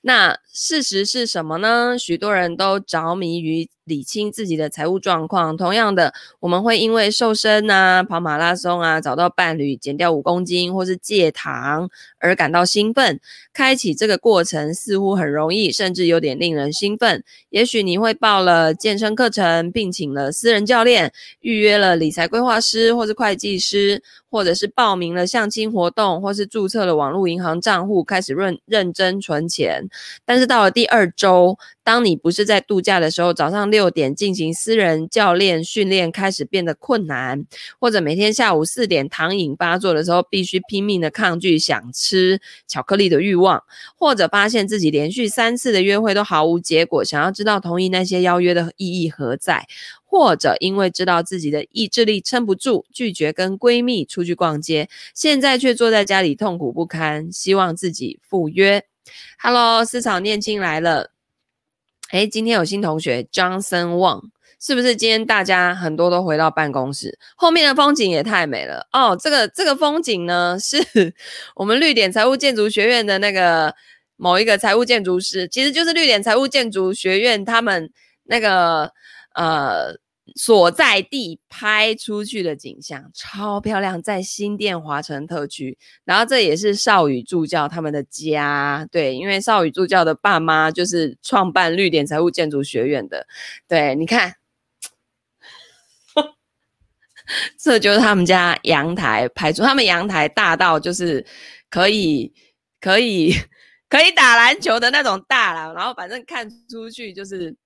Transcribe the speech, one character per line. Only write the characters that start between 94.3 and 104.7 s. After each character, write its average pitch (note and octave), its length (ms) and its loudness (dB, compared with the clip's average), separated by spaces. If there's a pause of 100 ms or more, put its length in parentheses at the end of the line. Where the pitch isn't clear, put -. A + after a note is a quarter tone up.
<laughs> - 1400 -10
这 B3 180 4
就 G3+ 160 4
是 G#3 60 6
他 G#3 160 4
们 F3+ 100 4
家 F3 380 2
阳 D#3+ 320 0
台 B2 340 0
拍 D#3 220 -4
出， - 100 -4
他 C4 140 4
们 C4 80 2
阳 F3+ 240 0
台 D#3 220 0
大 F3+ 260 2
到 E3 240 2
就 F3 140 -4
是 E3+ 320 -2 (440)
可 F#3+ 200 2
以， D#3+ 420 0 (480)
可 F#3+ 200 2
以， F#3+ 340 2 (260)
<laughs> - 300 -20
可 C#4+ 120 4
以 F#4+ 100 6
打 B3+ 260 6
篮 B3 240 4
球 A#3 180 0